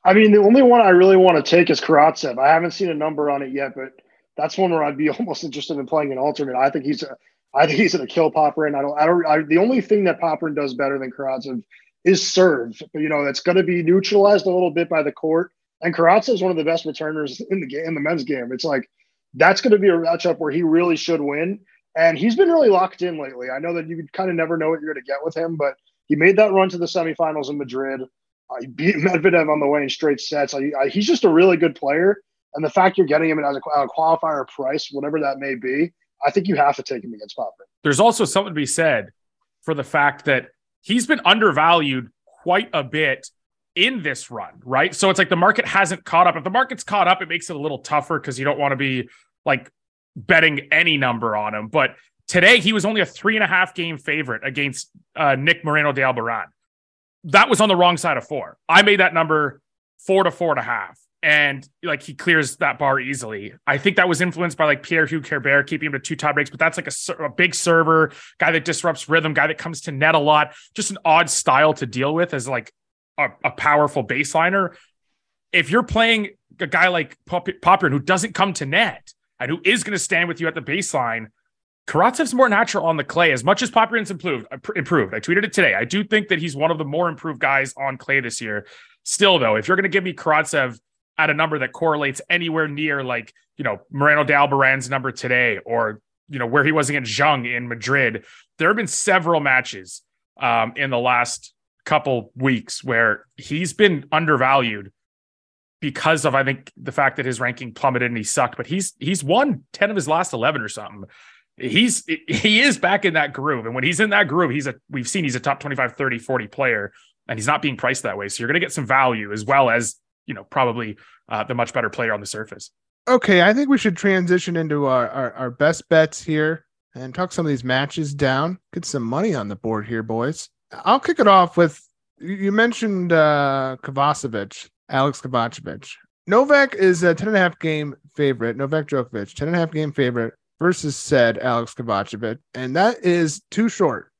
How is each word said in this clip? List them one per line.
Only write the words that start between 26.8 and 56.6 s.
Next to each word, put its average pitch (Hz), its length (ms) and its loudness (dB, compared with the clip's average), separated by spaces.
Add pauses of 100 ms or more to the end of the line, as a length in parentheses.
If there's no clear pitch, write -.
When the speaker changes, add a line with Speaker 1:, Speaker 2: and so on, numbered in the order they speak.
Speaker 1:
semifinals 160 640 -4
in 147 80 -6
Madrid. 131 460 -6 (480)
Uh, 131 100 -10
he 127 60 -12
beat 160 300 0
Medvedev 165 540 2
on 151 80 0
the 143 80 0
way 147 160 0
in 139 60 -4
straight 143 320 -2
sets. 143 320 -4
I, 143 260 -4
I, 135 100 2
he's 208 180 -2
just 320 180 0
a 185 60 8
really 175 260 6
good 156 180 0
player. 170 440 0 (360)
And 156 100 -6
the 151 40 0
fact 185 300 2
you're 180 80 6
getting 156 240 2
him 156 80 0
as 143 180 -2
a, 131 40 -8 (180)
at 139 60 2
a 123 40 -8
qualifier 160 580 0
price, 139 460 -6
whatever 143 280 -4
that 139 180 -4
may 135 160 -6
be, 131 380 -4 (320)
I 147 60 2
think 175 160 0
you 185 100 0
have 143 200 2
to 139 60 -10
take 123 200 -8
him 113 120 -12
against 107 220 -18
Popyrin. - 300 -10 (160)
Speaker 2:
There's 147 180 2
also 226 240 4
something 196 280 -2
to - 20 -10
be 147 120 -2
said 135 440 0 (520)
for 160 100 -4
the 143 100 -4
fact 143 440 0
that 131 220 0 (340)
he's 226 240 -2
been 302 180 0
undervalued 160 840 2 (320)
quite 196 320 0
a 147 100 -2
bit 143 440 -4 (460)
in 220 280 0
this 139 280 -8
run, 101 320 -14
right? 131 320 0
So 196 140 2
it's 185 100 0
like 190 120 2
the 180 60 0
market 202 300 2
hasn't 190 380 0
caught 175 220 4
up. 165 100 2
If 143 80 -8
the 185 60 -4
market's 254 340 -4
caught 190 240 0
up, 185 140 2
it 165 60 -12
makes 170 220 -6
it 160 60 -8
a - 20 -10
little 143 200 -6
tougher 151 420 -2
'cause 127 180 -10
you 135 60 -6
don't 143 140 0
wanna 139 180 -2
be, 131 320 -4 (380)
like, 139 240 -2 (440)
betting 151 560 2
any 160 260 2
number 117 380 -2
on 107 200 -4
him. 107 140 -8
But 135 280 -2 (320)
today 190 320 6
he 196 120 0
was 202 120 0
only 214 160 -2
a 175 60 0
three 214 300 -4
and 214 60 0
a 175 60 0
half 185 260 0
game 165 240 -8
favorite 135 480 -6
against, 135 440 -6 (260)
uh, 143 180 2
Nick 156 300 0
Moreno 151 280 0
de 135 100 -2
Alboran. 117 440 -2 (800)